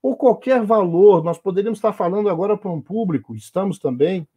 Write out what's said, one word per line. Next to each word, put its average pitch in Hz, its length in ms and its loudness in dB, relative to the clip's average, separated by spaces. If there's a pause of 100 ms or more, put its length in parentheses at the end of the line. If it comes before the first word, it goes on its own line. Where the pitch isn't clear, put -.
ou 262 140 -2
qualquer 254 480 0
valor. 190 600 4
Nós 165 140 -4
poderíamos 196 420 -4
estar 214 140 0
falando 202 360 -2
agora 196 280 -2
pra 196 140 -10
um 156 100 -8
público, 170 540 -6
estamos 185 440 -6
também 151 580 -2